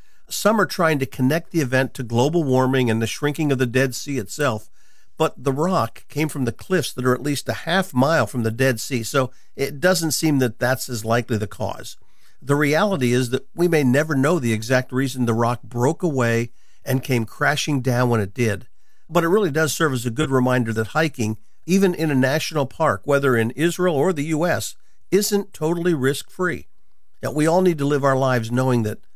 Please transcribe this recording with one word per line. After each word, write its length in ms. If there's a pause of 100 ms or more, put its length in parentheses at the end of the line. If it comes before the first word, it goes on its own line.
(280)
Some 300
are 80
trying 340
to 60
connect 440
the 100
event 340
to 80
global 420
warming 440
and 140
the 40
shrinking 460
of 60
the 80
Dead 280
Sea 220
itself, 540 (480)
but 180
the 160
rock 560
came 200
from 180
the 60
cliffs 400
that 120
are 100
at 80
least 260
a 40
half 400
mile 340
from 160
the 80
Dead 300
Sea, 220
so 300 (220)
it 260
doesn't 320
seem 260
that 200
that's 300
as 160
likely 320
the 100
cause. 520 (420)
The 140
reality 580
is 180
that 240
we 140
may 160
never 300
know 240
the 160
exact 380
reason 340
the 80
rock 280
broke 400
away 500 (340)
and 160
came 240
crashing 560
down 260
when 120
it 120
did. 340 (440)
But 140
it 40
really 220
does 240
serve 180
as 140
a 40
good 200
reminder 420
that 160
hiking, 480 (300)
even 280
in 160
a 40
national 520
park, 380
whether 320
in 140
Israel 440
or 180
the 140
U 200
S, 280 (360)
isn't 420
totally 420
risk-free. 720 (560)
Yet 120
we 120
all 140
need 180
to 60
live 200
our 120
lives 340
knowing 320
that 160 (180)